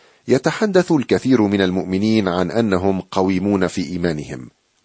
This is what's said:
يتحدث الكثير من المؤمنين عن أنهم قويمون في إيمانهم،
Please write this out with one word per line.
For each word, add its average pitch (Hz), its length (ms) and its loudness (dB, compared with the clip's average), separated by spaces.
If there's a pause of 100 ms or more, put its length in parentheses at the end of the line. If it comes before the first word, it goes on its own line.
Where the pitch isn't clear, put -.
(260)
يتحدث 175 640 2
الكثير 127 500 2
من 101 200 2
المؤمنين 95 640 0
عن 87 240 0
أنهم 98 500 0
قويمون 95 640 0
في 90 160 -4
إيمانهم، 76 640 -6 (360)